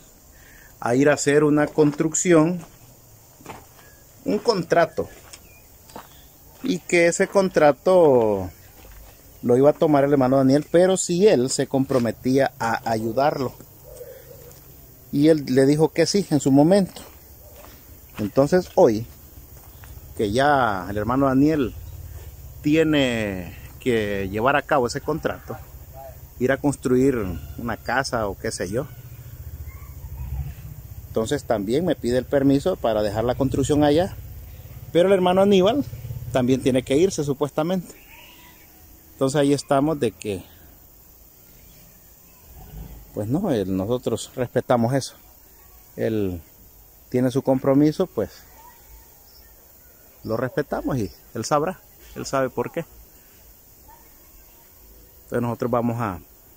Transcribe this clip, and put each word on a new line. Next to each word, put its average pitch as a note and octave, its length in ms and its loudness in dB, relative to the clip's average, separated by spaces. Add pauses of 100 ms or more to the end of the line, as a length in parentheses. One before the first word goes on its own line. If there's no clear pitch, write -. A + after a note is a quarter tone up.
(800)
a A#2+ 160 -2
ir C#3+ 120 4
a C#3+ 60 4
hacer C#3+ 300 2
una D3 240 2
construcción, D#3+ 920 2 (1600)
un G3+ 140 -2
contrato, E3 680 0 (1500)
y F3+ 180 -4
que E3+ 260 2
ese F#3 220 0
contrato D3 1200 4 (920)
lo B2 140 4
iba C#3 140 6
a D3+ 40 0
tomar D3+ 300 2
el C#3+ 80 2
hermano C3+ 260 4
Daniel, C3+ 320 4
pero F#3 260 4
si F3+ 320 0
él C3+ 220 2
se C3+ 160 -2
comprometía C3 920 0
a A2+ 220 -4 (100)
ayudarlo. A#2+ 640 -2 (1600)
Y C#3+ 160 4
él D#3 200 4
le C3 180 4
dijo D3+ 260 4
que E3 140 2
sí G3+ 240 0
en D3+ 100 2
su C#3 120 2
momento. F3 480 4 (1160)
Entonces C#3+ 560 0
hoy, A#2+ 320 4 (1080)
que G2+ 160 -2
ya A#2+ 580 2
el G#2 80 -6
hermano B2+ 280 0
Daniel C3+ 480 2 (880)
tiene B2 960 0 (240)
que G#2 500 -2
llevar A#2 260 0
a C3+ 60 0
cabo C3+ 240 0
ese B2 140 -6
contrato, B2 560 -6 (800)
ir B2 140 -2
a C3+ 60 -2
construir C3+ 580 0 (420)
una A#2 200 -8
casa A#2+ 500 -4
o F#2 100 -8
qué A2+ 140 -8
sé F#2+ 180 -8
yo, B2 160 -4 (2250)
entonces A2+ 360 -4
también A2+ 420 0
me D3+ 100 0
pide A#2+ 220 -2
el B2 80 -4
permiso C#3 500 2
para A2 260 0
dejar G#2+ 220 -2
la B2 100 0
construcción C3+ 480 0
allá. D3+ 320 2 (800)
Pero F3 160 4
el G3+ 60 6
hermano F3+ 280 2
Aníbal G3+ 420 4 (480)
también B2+ 300 2
tiene B2+ 220 2
que C3+ 120 0
irse E3+ 280 0
supuestamente. D#3 680 -4 (1200)
Entonces C3+ 260 0
ahí C#3+ 120 2
estamos C#3+ 460 0
de A#2+ 140 -2
que, G2 320 -8 (2750)
pues G#2+ 140 -6
no, F3+ 220 -2
él, G2 260 -2
nosotros A#2 600 -4
respetamos B2 580 0
eso. - 200 -4 (800)
Él G#2 440 -2 (680)
tiene B2+ 220 0
su B2+ 120 -2
compromiso, C#3+ 640 2
pues - 240 -4 (1900)
lo A2 140 -4
respetamos C#3+ 640 -4
y G2+ 120 -6 (240)
él A2+ 100 -8
sabrá, D#3 360 -2 (340)
él B2+ 120 -10
sabe C3+ 240 -2
por A#2+ 200 -6
qué. E3 140 -8 (2500)
Entonces A#2+ 180 -4
nosotros A#2+ 280 -4
vamos A#2+ 300 -2
a, F#2+ 180 -4 (380)